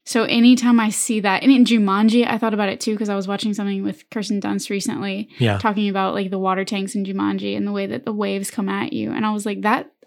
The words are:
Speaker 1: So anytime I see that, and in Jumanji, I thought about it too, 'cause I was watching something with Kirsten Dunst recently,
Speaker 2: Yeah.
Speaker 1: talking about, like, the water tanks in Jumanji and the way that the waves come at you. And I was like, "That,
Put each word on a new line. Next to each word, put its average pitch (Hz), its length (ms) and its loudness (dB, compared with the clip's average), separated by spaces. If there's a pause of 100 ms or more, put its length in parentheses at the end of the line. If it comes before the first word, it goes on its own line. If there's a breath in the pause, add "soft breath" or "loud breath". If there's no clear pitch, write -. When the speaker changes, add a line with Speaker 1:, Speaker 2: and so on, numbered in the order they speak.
Speaker 1:
So 226 200 0
anytime 240 560 6
I 214 100 0
see 214 300 -2
that, 190 240 0
and 262 80 8
in 262 120 8
Jumanji, 220 640 4
I 220 120 0
thought 226 160 0
about 208 140 0
it 190 120 -6
too, 214 160 -2
'cause 208 120 -4
I 202 60 -2
was 196 140 -4
watching 202 260 -2
something 196 300 -4
with - 260 -8
Kirsten 202 300 -4
Dunst 196 300 -4
recently, 196 580 -6 (100)
Speaker 2:
Yeah. 107 200 2
Speaker 1:
talking 208 300 0
about, 190 260 -2
like, 196 160 -4
the 190 80 -4
water 190 260 0
tanks 196 320 -6
in 202 80 -2
Jumanji 196 520 -4
and 202 120 -2
the 202 40 -4
way 196 140 -4
that - 180 -8
the 226 80 -4
waves 196 380 -4
come 196 180 -4
at 196 240 -4
you. 220 200 -4
And 226 120 -4
I 214 80 0
was 214 140 -6
like, 196 160 -4
"That, 214 300 0 (140)